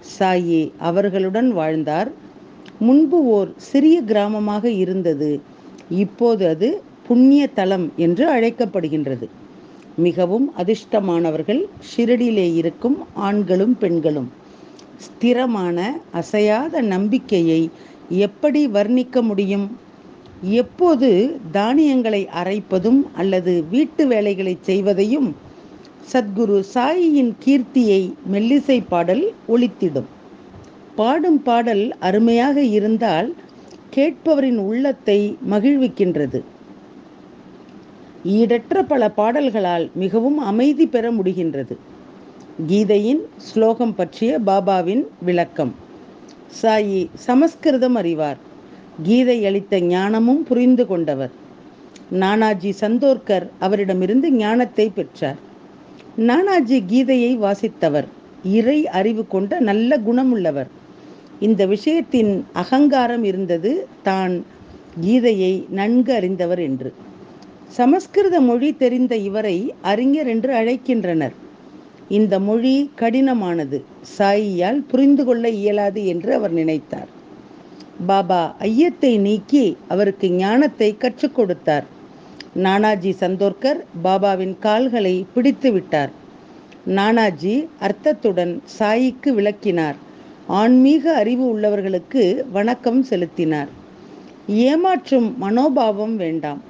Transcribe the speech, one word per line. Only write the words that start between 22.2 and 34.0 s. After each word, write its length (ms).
அரைப்பதும் 580
அல்லது 320
வீட்டு 360
வேலைகளை 460
செய்வதையும் 600
சத்குரு 500
சாயியின் 580
கீர்த்தியை 580
மெல்லிசை 440
பாடல் 360
ஒலித்திடும். 600
பாடும் 440
பாடல் 420
அருமையாக 560
இருந்தால் 540
கேட்பவரின் 720